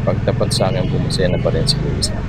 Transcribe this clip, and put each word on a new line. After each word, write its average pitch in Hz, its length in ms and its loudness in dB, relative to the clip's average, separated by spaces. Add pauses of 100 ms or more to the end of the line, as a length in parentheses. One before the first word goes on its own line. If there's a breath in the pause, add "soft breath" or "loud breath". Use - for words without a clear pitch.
pagtapat 101 400 0
sa - 240 0
akin, 92 160 0
bumusina 90 480 0
pa 85 160 2
rin - 160 0
si - 160 2
Luisa. - 320 -2 (120)